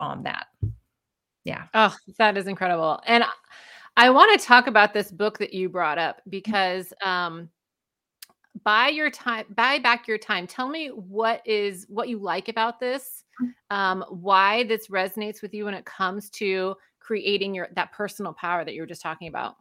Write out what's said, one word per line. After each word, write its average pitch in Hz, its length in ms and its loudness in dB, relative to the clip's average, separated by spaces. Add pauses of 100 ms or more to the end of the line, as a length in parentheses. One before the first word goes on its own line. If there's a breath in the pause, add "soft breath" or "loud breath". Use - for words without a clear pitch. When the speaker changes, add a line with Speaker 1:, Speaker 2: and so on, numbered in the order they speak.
Speaker 1:
on 139 240 -8
that. - 220 -8 (1040)
Yeah. 135 240 -8
Speaker 2:
Oh, 220 240 2 (220)
that 208 180 4
is 190 100 -6
incredible. 175 600 -2
And 233 180 4
I, - 40 -2 (680 loud breath)
I 240 140 10
wanna 381 280 8
talk 247 280 6
about 214 260 6
this 208 180 -4
book 208 280 -4
that - 160 -6
you 185 160 -4
brought 156 280 -2
up 160 200 -2
Speaker 1:
Mm-hmm. - 120 -20
Speaker 2:
because, 185 640 -2 (100)
um, 175 460 -4 (1160)
buy 220 240 4
your 302 220 -2
time, 226 360 -6 (100)
buy 262 220 2
back 240 300 0
your 214 100 -2
time. 185 280 -4
Tell 254 220 -8
me 311 200 -8
what 214 580 -4
is, 202 420 -2
what 233 200 -6
you 226 100 -4
like 190 300 -4
about 226 320 -4
this, 254 440 -8 (160)
Speaker 1:
Mm-hmm. 247 360 -8
Speaker 2:
um, 190 340 0
why 196 540 2
this 220 240 -4
resonates 202 540 -4
with 214 120 -12
you 208 100 -6
when 202 100 -6
it 180 100 -12
comes 190 460 -6
to 190 440 -2 (240 soft breath)
creating 196 560 -2
your, 180 220 -6
that 180 160 -4
personal 196 400 -8
power 175 320 -4
that 156 100 -10
you 160 80 -10
were 156 40 -12
just 165 140 -16
talking 165 280 -10
about. - 320 -8